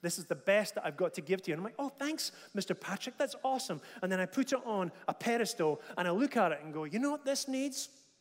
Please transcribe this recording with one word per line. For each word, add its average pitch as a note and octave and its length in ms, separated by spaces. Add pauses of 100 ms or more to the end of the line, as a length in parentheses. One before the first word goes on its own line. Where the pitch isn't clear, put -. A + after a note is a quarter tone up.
This E3+ 160
is F#3 60
the D#3+ 120
best G3 400
that G3 100
I've D3+ 100
got F3 200
to F3+ 60
give F3+ 200
to F3 100
you." - 20
And D3+ 60
I'm F#3 60
like, - 120
"Oh, C#4+ 120
thanks, - 420 (220)
Mister F#3 200
Patrick, - 440
that's C#4+ 260
awesome." B3+ 380 (200)
And F#3 80
then F#3 120
I F#3 40
put B3+ 280
it B3+ 120
on G3 260 (180)
a - 40
pedestal, F#3+ 680 (160)
and F3+ 100
I F3 40
look B3+ 260
at F3 160
it D3 100
and D#3 100
go, D#3 120
"You D3+ 140
know C#4+ 120
what D4 140
this C4+ 240
needs? C4 400 (320)